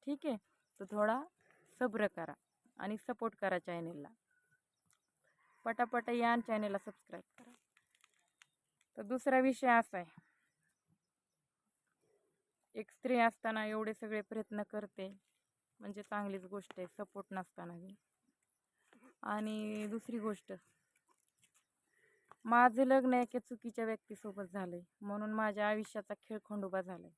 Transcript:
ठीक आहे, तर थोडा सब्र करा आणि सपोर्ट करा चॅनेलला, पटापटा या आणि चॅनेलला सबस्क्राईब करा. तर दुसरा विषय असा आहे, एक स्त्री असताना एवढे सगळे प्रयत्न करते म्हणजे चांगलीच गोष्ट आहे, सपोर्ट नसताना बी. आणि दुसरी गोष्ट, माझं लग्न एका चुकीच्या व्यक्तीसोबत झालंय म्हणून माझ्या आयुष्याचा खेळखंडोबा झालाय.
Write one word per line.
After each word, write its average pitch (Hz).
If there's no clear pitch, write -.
ठीक 285
आहे, 269
तर 196
थोडा 214
सब्र 214
करा 160
आणि 208
सपोर्ट 226
करा 185
चॅनेलला, 165
पटापटा 233
या 233
आणि 240
चॅनेलला 214
सबस्क्राईब -
करा. 240
तर 226
दुसरा 254
विषय 262
असा 233
आहे, 175
एक 220
स्त्री 247
असताना 226
एवढे 214
सगळे 214
प्रयत्न 214
करते 202
म्हणजे 202
चांगलीच 202
गोष्ट 190
आहे, 180
सपोर्ट 202
नसताना 180
बी. 185
आणि 214
दुसरी 226
गोष्ट, 208
माझं 240
लग्न 254
एका 247
चुकीच्या 226
व्यक्तीसोबत 208
झालंय 180
म्हणून 208
माझ्या 208
आयुष्याचा 214
खेळखंडोबा 202
झालाय. 175